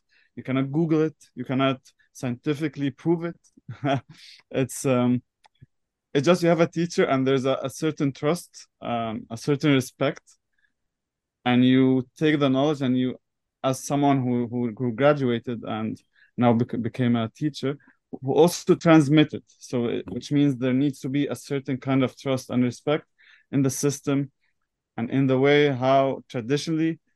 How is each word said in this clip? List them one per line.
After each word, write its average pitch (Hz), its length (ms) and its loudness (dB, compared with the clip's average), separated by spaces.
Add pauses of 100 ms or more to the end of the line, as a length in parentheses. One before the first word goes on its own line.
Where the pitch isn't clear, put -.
(340)
you 117 80 -16
cannot 135 300 -4
Google 156 300 0
it. 156 140 -4 (180)
You 123 100 -12
cannot 135 360 -2 (320)
scientifically 143 800 -6
prove 165 340 -4
it. 170 160 -10 (420)
<laughs> 135 200 -2 (480)
It's, - 360 -4
um, 123 360 2 (920)
it's 147 100 2
just 175 180 4
you 170 60 4
have 165 120 4
a 170 60 6
teacher 170 380 -2
and 131 220 0
there's 135 180 2
a, 135 180 0
a 135 60 -6
certain 151 420 -4
trust, - 580 -6 (120)
um, 113 500 -6
a 113 60 -10
certain 147 360 0
respect, 135 500 -2 (1200)
and 123 180 4
you 131 440 4 (100)
take 156 240 0
the 139 80 2
knowledge 135 320 0
and 127 180 0
you, 127 180 -2 (460)
as 131 220 -2
someone 143 380 2
who, 123 260 0
who, 120 300 -4
who 123 140 -4
graduated 123 720 0
and 110 360 -6 (360)
now 120 180 4
bec-, 117 260 -2
became 120 360 0
a 110 200 -2
teacher, 143 400 -4 (460)
who 135 100 -4
also 170 420 4
transmit 156 600 4
it. 107 100 -12 (140)
So, 120 280 -4
it, 104 220 -4
which 120 240 -8
means 143 240 2
there 127 160 -2
needs 135 280 -2
to 143 80 -8
be 143 180 -2
a - 80 -6
certain 135 420 -6
kind 135 260 0
of 123 140 -2
trust 131 340 -6
and 123 120 0
respect 147 420 -2 (480)
in 139 100 0
the 135 80 2
system 143 600 -4 (680)
and 117 140 -6
in 135 160 2
the 131 120 2
way 147 300 4
how 135 600 2
traditionally 151 680 -4 (180)